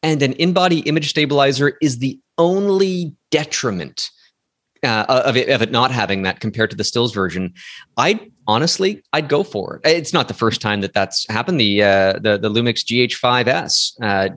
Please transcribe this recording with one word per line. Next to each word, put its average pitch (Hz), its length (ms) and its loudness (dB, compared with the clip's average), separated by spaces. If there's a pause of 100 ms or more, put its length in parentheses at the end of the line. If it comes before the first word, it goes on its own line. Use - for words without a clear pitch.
and 156 180 2
an 131 120 0
in-body 180 480 2
image 151 280 -2
stabilizer 139 720 2
is 135 160 0
the 127 220 -4 (180)
only 185 760 0 (180)
detriment, 104 800 -4 (720)
uh, 110 260 0
of 127 260 2
it, 123 140 0
of 123 140 2
it 113 80 -2
not 120 180 2
having 98 320 -2
that 95 180 -4
compared 110 300 -2
to - 60 -14
the 107 80 -4
stills 120 280 -2
version, 92 400 -4 (460)
I'd 180 220 2 (260)
honestly, 175 560 0 (100)
I'd 151 160 -2
go 147 160 0
for - 400 -10
it. 156 60 4
It's 165 240 0
not 151 140 2
the - 80 -6
first 113 260 -2
time 104 200 -2
that 98 120 -4
that's - 360 -2
happened. 127 300 -2
The, 104 240 4
uh, 98 360 4
the, 104 180 2
the 107 120 -2
Lumix 117 360 0
G 120 160 0
H 123 140 0
five 123 320 2
S, - 540 -2
uh, 98 360 0